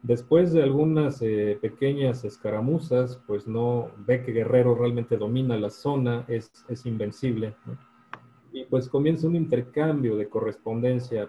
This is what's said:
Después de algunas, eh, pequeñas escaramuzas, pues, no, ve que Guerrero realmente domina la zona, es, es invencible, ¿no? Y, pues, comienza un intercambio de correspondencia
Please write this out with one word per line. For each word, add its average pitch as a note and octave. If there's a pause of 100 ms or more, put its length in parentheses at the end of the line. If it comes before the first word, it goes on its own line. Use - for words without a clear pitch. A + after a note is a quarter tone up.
Después D#3
de E3
algunas, D3
eh, G#2
pequeñas C3+
escaramuzas, B2
pues, G#2
no, A#2 (160)
ve B2+
que B2
Guerrero B2
realmente A#2+
domina A#2
la G#2
zona, B2
es, A2+ (160)
es B2
invencible, A2 (100)
¿no? A#2+ (760)
Y, -
pues, B2+
comienza D#3+
un E3+
intercambio D3
de G#2
correspondencia A2+